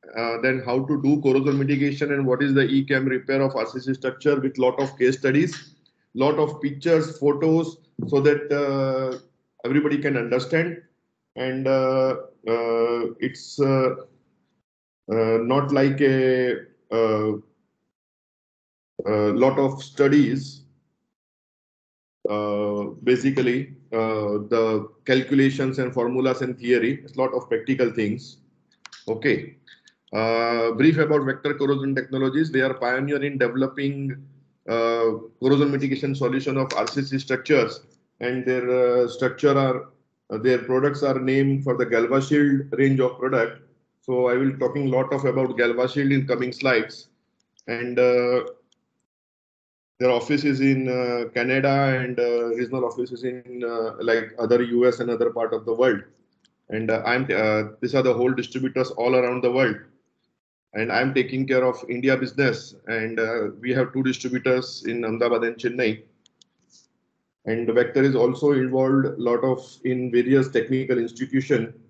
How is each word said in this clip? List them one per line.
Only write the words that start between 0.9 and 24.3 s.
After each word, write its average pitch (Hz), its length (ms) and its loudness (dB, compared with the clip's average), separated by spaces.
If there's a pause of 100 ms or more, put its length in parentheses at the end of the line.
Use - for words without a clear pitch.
do 143 180 2
corrosion 139 380 2
mitigation 143 540 0
and 139 140 -2
what 127 160 2
is 139 120 2
the 135 80 6
E 135 220 2
cam 135 200 0
repair 135 380 0
of 135 120 0
R 113 120 -2
C 131 140 -10
C 131 140 -4
structure 135 460 0
with 135 180 -4
lot 127 220 2
of 135 180 -2
case 131 200 4
studies, - 560 0 (400)
lot 147 240 2
of - 240 0
pictures, 156 560 0
photos, 156 600 2 (280)
so 139 140 2
that, 147 300 2
uh, 135 680 -2 (460)
everybody 143 340 2
can 139 180 -2
understand. 131 640 0 (560)
And, 131 320 -4
uh, 131 480 2 (320)
uh, 117 720 0
it's, - 400 -8
uh, 135 360 2 (1160)
uh, 113 300 2
not 135 300 0
like 139 280 2
a, 131 600 2 (300)
uh, 107 420 2 (1700)
a 104 260 0
lot 135 260 2
of 139 240 -2
studies. 139 800 2 (1700)
Uh, 104 560 -2 (200)
basically, 127 680 0 (180)
uh, 107 600 -2